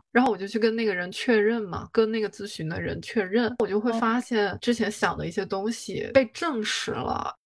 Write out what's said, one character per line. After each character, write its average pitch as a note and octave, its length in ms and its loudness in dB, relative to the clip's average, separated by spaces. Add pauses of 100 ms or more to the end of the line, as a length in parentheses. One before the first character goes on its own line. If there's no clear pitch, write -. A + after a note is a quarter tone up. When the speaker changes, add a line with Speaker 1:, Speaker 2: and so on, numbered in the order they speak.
(120)
Speaker 1:
然 B3 120 6
后 C4 80 4
我 F#3+ 60 -2
就 G3 100 -6
去 A3 120 -2
跟 A3+ 160 2
那 A3+ 100 0
个 G3+ 80 2
人 F3+ 180 -4
确 - 240 2
认 A3 280 4
嘛， E3+ 280 -8
跟 A3 200 4
那 A3+ 100 0
个 G3+ 80 -2
咨 G3+ 160 -10
询 D#3+ 240 -6
的 F3+ 100 -4
人 E3+ 220 -4
确 G#3 220 -2
认， G#3+ 340 2
我 A3 80 2
就 F#3+ 140 0
会 A#3 140 0
发 A3+ 280 2
现 G#3 400 0
之 A#3+ 140 2
前 G#3+ 160 0
想 F#3 260 0
的 D#3 80 -4
一 E3+ 60 -6
些 F#3+ 120 -2
东 G3 280 -4
西 - 420 -6
被 C4+ 140 8
证 C#4 360 -4
实 - 280 -4
了。 A2+ 220 -2
Speaker 2:
哦。 - 200 -4 (120)